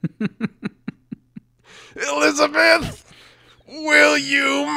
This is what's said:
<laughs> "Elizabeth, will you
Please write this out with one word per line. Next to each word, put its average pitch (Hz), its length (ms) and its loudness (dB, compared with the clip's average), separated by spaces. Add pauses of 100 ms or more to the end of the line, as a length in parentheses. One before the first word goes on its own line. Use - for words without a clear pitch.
(180)
<laughs> - 20 -8 (1800)
"Elizabeth, 302 1160 0 (560)
will 302 500 2
you 277 460 -2 (120)